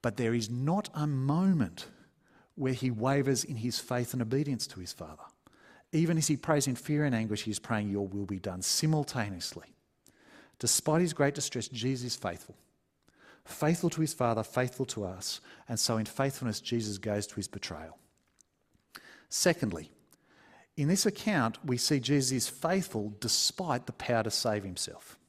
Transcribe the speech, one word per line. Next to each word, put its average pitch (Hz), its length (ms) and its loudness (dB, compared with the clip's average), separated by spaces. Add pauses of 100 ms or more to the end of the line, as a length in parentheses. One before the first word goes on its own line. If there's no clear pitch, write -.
But 110 160 0
there 117 160 2
is 113 160 0
not 147 440 0
a 151 120 -2
moment 147 800 2 (720)
where 131 160 0
he 127 180 0
wavers 127 540 2
in 135 120 -6
his 113 220 -2
faith 123 340 -2
and 131 80 -2
obedience 135 460 0
to - 140 -12
his 87 120 -10
Father. - 300 -14 (720)
Even 165 260 4
as 156 80 2
he 151 100 4
prays 151 300 4
in 131 80 0
fear 151 300 0
and 131 100 4
anguish, 110 300 0
he 110 60 -4
is 101 80 -4
praying, 104 320 0
"Your 101 180 0
will 98 180 -4
be 98 120 -4
done," 92 240 -6
simultaneously. 123 1120 -2 (840)
Despite 156 440 4
his 165 100 2
great 143 220 2
distress, 135 340 -4
Jesus 123 460 -2
is - 20 -6
faithful. - 400 -8 (880)
Faithful 165 460 0
to 160 100 -4
his 156 140 2
Father, 113 280 2
faithful 127 440 -2
to 104 180 -6
us. 92 360 -8 (280)
And 113 100 -4
so 113 200 0
in 107 80 -2
faithfulness, 135 540 -4
Jesus 107 380 -4
goes 104 300 -2
to - 80 -12
his 98 100 -6
betrayal. 82 520 -12 (1300)
Secondly, 101 640 0 (840)
in 147 120 2
this 190 180 4
account, 170 580 0
we 131 120 2
see 139 240 2
Jesus 131 320 4
is 131 160 0
faithful 160 720 -2
despite 135 680 0
the - 60 -8
power 117 320 2
to 110 60 0
save 107 340 0
himself. - 540 -8 (100)